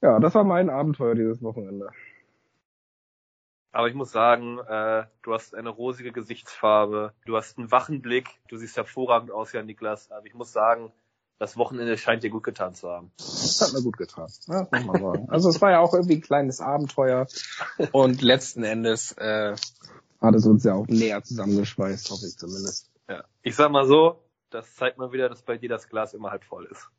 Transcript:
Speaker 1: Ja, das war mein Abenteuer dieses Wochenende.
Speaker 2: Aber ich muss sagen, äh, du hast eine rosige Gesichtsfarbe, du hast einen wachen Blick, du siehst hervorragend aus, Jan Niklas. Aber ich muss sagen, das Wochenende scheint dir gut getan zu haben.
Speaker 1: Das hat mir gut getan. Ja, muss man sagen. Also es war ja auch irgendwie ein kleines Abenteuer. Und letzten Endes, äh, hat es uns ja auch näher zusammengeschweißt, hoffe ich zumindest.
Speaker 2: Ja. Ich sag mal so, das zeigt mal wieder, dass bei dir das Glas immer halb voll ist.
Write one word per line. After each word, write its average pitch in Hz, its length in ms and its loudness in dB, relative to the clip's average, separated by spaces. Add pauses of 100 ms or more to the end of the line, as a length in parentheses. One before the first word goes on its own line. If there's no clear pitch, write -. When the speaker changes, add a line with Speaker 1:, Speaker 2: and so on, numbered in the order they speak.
Speaker 1:
Ja, 117 180 6
das 160 140 4
war 214 100 6
mein 185 280 2
Abenteuer 139 420 0
dieses 113 300 -2
Wochenende. 101 480 -12 (1800)
Speaker 2:
Aber 117 160 0
ich 117 60 -4
muss 135 180 -8
sagen, 120 460 2
äh, 113 460 -4 (180)
du 113 140 -6
hast - 180 -10
eine 113 160 -12
rosige 123 420 -10
Gesichtsfarbe, 107 1000 -2 (120)
du 113 120 -4
hast - 220 -8
einen 117 100 -12
wachen 131 320 0
Blick, 123 260 -2 (200)
du 117 100 -16
siehst 113 200 -12
hervorragend 120 520 -2
aus, 107 220 -10
Jan 107 160 -10
Niklas. 107 420 -10
Aber 107 160 -18
ich 107 80 -20
muss 120 180 -16
sagen, 113 400 2 (460)
das - 180 -8
Wochenende 117 420 -2
scheint 113 260 -2
dir 107 80 -4
gut 110 120 -8
getan 92 300 -6
zu 90 160 -14
haben. 87 280 -12
Speaker 1:
Das - 440 -4
hat 190 120 0
mir 131 100 -2
gut 120 140 -4
getan. - 300 -12 (200)
Ja, 185 240 -4
muss 123 140 -2
man 101 160 0
sagen. 98 280 -4
Also 175 200 4
es 160 120 2
war 202 80 6
ja 175 120 6
auch 170 120 4
irgendwie 180 220 4
ein 156 60 -4
kleines 139 400 0
Abenteuer. 131 680 0 (640)
Und 131 320 4
letzten 127 400 2
Endes, 113 500 -2
äh, 107 420 -2 (680)
hat 110 140 8
es 107 100 4
uns 107 200 6
ja 104 80 4
auch 104 140 -4
näher 113 360 0
zusammengeschweißt, 101 880 -4
hoffe 101 140 -10
ich 87 120 -14
zumindest. 95 540 -12 (160)
Speaker 2:
Ja. 87 160 -12 (180)
Ich 120 140 -8
sag 147 160 4
mal 139 140 4
so, 156 360 6 (280)
das - 260 -14
zeigt 127 220 -4
mal 127 160 -10
wieder, 131 160 -2
dass 117 140 -18
bei 117 140 -6
dir 117 120 -10
das 113 180 -8
Glas 110 260 -8
immer 104 180 -12
halb 98 120 -12
voll 90 220 -18
ist. - 340 -20